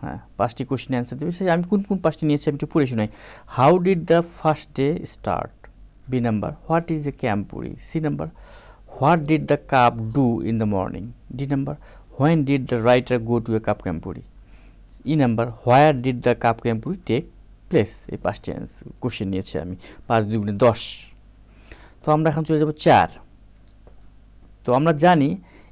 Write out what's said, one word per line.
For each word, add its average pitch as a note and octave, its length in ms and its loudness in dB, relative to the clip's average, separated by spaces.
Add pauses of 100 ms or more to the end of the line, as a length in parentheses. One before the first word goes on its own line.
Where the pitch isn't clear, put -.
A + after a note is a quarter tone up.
হ্যাঁ, D#2 180 -10 (180)
পাঁচটি - 280 -2
কোশ্চেনে C3 300 -4
অ্যান্সার B2 240 -6
দেবে। E3+ 120 -6
সে F3 200 -2
আমি F3 120 2
কোন G3 180 0
কোন G3 160 -4
পাঁচটি D#3+ 280 -2
নিয়েছি D3 240 0
আমি C#3+ 60 0
একটু D3 120 -6
পড়ে D3 180 2
শোনাই। A2 220 -2 (500)
How C#3 160 6 (120)
did F#3 140 2 (120)
the E3+ 100 6
first - 580 -4
day C#3+ 260 -2 (100)
start? - 540 -8 (400)
বি B2+ 120 -2
নাম্বার, A2 300 -2 (180)
what E3 160 0 (120)
is D3 100 -8
a C3+ 40 -4
ক্যাম্পুরি? G2+ 680 -6
সি - 200 -8
নাম্বার, D#3 280 -4 (760)
what E3 180 4 (100)
did D#3 180 2
the D3 100 2 (140)
calf B2 220 6 (240)
do C3+ 80 4 (240)
in A#2 120 -2
the G#2+ 140 0
morning? F#2+ 320 -4 (280)
ডি C3+ 120 -6
নাম্বার, C#3 280 -4 (460)
when D#3+ 160 4 (120)
did C#3+ 120 2 (100)
the B2 140 2
writer B2 320 4 (120)
go A#2+ 60 2 (100)
to A#2 100 -4
a A2 40 0
calf G#2 220 -2
ক্যাম্পুরি? F2 400 -8 (840)
ই D3+ 100 0
নাম্বার, A#2 320 2
where C#3 460 4 (120)
did B2+ 120 -2 (100)
the A#2+ 60 4 (100)
calf A2+ 180 0
ক্যাম্পুরি A#2 360 -4 (100)
take A#2+ 200 -2 (440)
place? B2+ 240 2 (120)
এই - 100 -10
পাঁচটি - 360 -8
আনস-, - 460 -14
কোশ্চেন A2 280 -6
নিয়েছি F#2 320 -6
আমি F2 160 -8 (320)
পাঁচ A2+ 180 2
দুগুণে G#2+ 260 -4
দশ। G#2+ 300 2 (1200)
তো D3+ 80 0
আমরা D#3 200 2
এখন D#3 120 -2
চলে D3+ 160 2
যাব D3+ 120 2
চার। A#2 360 4 (1600)
তো B2 80 2
আমরা D#3 200 4
জানি D#3+ 440 4 (340)